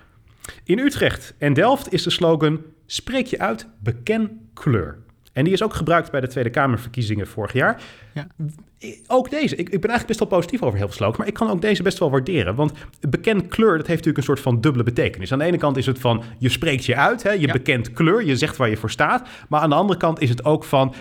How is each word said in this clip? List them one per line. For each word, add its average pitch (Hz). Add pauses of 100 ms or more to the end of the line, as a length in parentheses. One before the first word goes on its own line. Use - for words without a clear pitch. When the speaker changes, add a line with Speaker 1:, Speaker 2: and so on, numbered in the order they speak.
(640)
Speaker 1:
In 190
Utrecht -
en 147
Delft 226
is 185
de 175
slogan: 156 (260)
"Spreek 254
je -
uit, 220 (120)
beken 208
kleur." 87 (340)
En 131
die 185
is 185
ook 220
gebruikt 160
bij 139
de 127
Tweede 123
Kamerverkiezingen 113
vorig -
jaar. 151 (320)
Speaker 2:
Ja. 147 (800)
Speaker 1:
Ook 254
deze, 285
ik, -
ik 196
ben 214
eigenlijk 233
best 220
wel -
positief 180
over 107
heel 101
veel 95
slogans, 107
maar 214
ik 208
kan 220
ook 185
deze 208
best 185
wel -
waarderen. 127
Want 151 (360)
beken 190
kleur, 220
dat 156
heeft - (160)
natuurlijk 151
een 143
soort 135
van 120
dubbele 123
betekenis. 98
Aan 135
de 151
ene 175
kant 151
is 131
het 127
van, 117 (160)
je 127
spreekt 139
je 120
uit, 196
hè, 196
je 185
Speaker 2:
Ja. 127
Speaker 1:
bekent 123
kleur, 190
je 139
zegt 147
waar 123
je 107
voor 110
staat. 180 (200)
Maar 151
aan 160
de 139
andere 180
kant 165
is 139
het 120
ook 147
van, 135